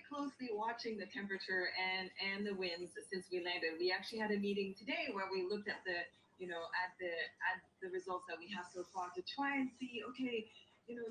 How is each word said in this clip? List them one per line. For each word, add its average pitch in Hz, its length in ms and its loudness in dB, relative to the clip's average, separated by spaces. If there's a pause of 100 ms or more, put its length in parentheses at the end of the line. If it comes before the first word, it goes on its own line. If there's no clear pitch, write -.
closely 269 480 -2
watching 226 400 0
the 185 160 -4
temperature 190 640 0
and, 185 360 2 (120)
and 196 240 0
the 202 80 2
winds 175 400 -2 (160)
since 185 220 -2
we 180 100 2
landed. 175 400 2
We 359 80 6
actually 220 320 0
had 208 80 2
a 202 80 6
meeting 202 400 4
today 294 320 0
where 196 220 0
we 190 100 4
looked 202 240 0
at - 160 -2
the, 175 240 0 (320)
you 185 80 -6
know, 170 160 -2 (160)
at 180 220 0
the, 180 100 0 (380)
at 185 100 2 (240)
the 185 80 -4
results 185 400 -2
that 165 80 -2
we 170 160 -10
have 175 160 -4
so 180 240 -4
far 180 220 -2
to 180 80 -4
try 277 320 2
and 262 240 2
see, 247 240 -4 (100)
okay, 233 320 0 (400)
you 240 80 -6
know, 233 160 -4